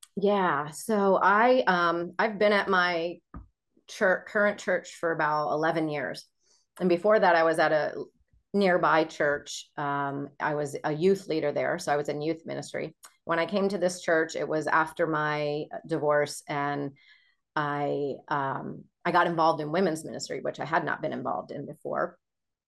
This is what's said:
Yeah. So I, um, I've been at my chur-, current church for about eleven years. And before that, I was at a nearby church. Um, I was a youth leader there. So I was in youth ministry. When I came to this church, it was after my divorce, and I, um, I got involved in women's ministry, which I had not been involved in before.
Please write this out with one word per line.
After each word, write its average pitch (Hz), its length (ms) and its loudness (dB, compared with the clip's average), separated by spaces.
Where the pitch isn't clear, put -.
Yeah. 180 540 2
So 196 520 2
I, 233 440 6
um, 175 520 2
I've 208 200 -2
been 208 140 4
at 196 160 2
my 175 500 0
chur-, 185 400 0
current 208 300 0
church - 400 -4
for 165 140 0
about 151 400 0
eleven 156 360 0
years. 135 380 -8
And 180 80 2
before 208 320 4
that, 180 160 6
I 165 80 4
was 160 160 2
at 156 120 4
a 151 220 0
nearby 165 520 4
church. - 720 -4
Um, 143 520 -4
I 151 140 -2
was 147 280 -4
a 156 100 -2
youth 190 360 2
leader 147 240 0
there. 139 260 -2
So - 140 -2
I 147 40 2
was 147 120 -2
in 147 140 -4
youth 160 240 -4
ministry. 139 500 -8
When 165 140 -2
I 165 80 0
came 196 220 0
to 202 100 -4
this 180 240 -2
church, 160 320 0
it - 140 -4
was 151 180 -2
after 160 400 0
my 151 600 -2
divorce, 147 640 0
and 143 440 -4
I, 143 580 -2
um, 135 560 -4
I 175 80 -2
got 175 140 6
involved 160 340 2
in 151 100 -6
women's 160 340 0
ministry, 123 360 -10
which - 200 -8
I 131 40 -6
had 160 200 0
not - 180 -4
been 123 100 -4
involved - 400 -6
in 143 140 -10
before. - 520 -6